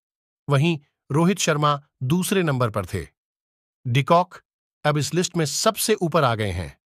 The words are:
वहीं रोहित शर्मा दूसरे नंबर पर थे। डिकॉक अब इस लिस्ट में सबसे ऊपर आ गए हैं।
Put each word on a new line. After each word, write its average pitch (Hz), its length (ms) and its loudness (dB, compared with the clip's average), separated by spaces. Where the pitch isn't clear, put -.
वहीं 147 300 2
रोहित 170 280 2
शर्मा 147 420 0
दूसरे 180 400 0
नंबर 127 260 0
पर 101 160 -4
थे। 85 220 -8
डिकॉक 170 540 2
अब 151 120 0
इस 143 160 -4
लिस्ट 175 240 -2
में 160 80 2
सबसे - 480 0
ऊपर 170 300 0
आ 117 120 2
गए 104 160 -2
हैं। 85 340 -8